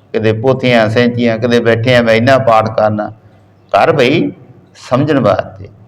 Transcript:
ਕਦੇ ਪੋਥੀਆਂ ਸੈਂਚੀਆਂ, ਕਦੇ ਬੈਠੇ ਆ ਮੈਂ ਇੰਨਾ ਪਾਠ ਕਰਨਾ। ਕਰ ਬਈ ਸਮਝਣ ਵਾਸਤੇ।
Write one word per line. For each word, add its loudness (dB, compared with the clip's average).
ਕਦੇ -2
ਪੋਥੀਆਂ 0
ਸੈਂਚੀਆਂ, 0
ਕਦੇ 0
ਬੈਠੇ 0
ਆ 4
ਮੈਂ 2
ਇੰਨਾ 2
ਪਾਠ 0
ਕਰਨਾ। -2
ਕਰ 2
ਬਈ 0
ਸਮਝਣ 0
ਵਾਸਤੇ। -2